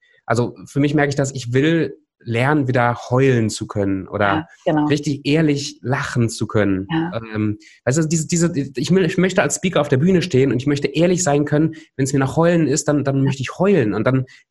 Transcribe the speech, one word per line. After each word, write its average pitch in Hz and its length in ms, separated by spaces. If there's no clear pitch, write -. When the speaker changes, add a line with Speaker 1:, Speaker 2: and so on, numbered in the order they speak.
Speaker 1:
Also 117 280
für - 140
mich 143 140
merke 147 160
ich 139 60
das, 135 180
ich 120 180
will 156 440
lernen, 127 480
wieder 120 280
heulen 123 400
zu - 160
können 98 400
oder 101 200
Speaker 2:
Ja, 156 220
genau. 151 220
Speaker 1:
richtig 147 400
ehrlich 147 560
lachen 123 460
zu - 180
können. 98 440
Speaker 2:
Ja. 165 220
Speaker 1:
Ähm, 107 240
weißt 135 140
du, 160 100
diese, 156 200
diese, 170 240
ich - 140
mö-, 185 140
ich 160 140
möchte 185 240
als 147 140
Speaker 175 240
auf 147 80
der 131 80
Bühne 170 260
stehen 127 300
und 120 60
ich 127 80
möchte 143 220
ehrlich 175 360
sein 147 200
können, 151 300
wenn's 131 160
mir 139 80
nach 127 160
Heulen 165 300
ist, 143 220
dann, 147 160
dann 135 200
möchte 135 180
ich - 160
heulen 160 360
und 107 100
dann 131 220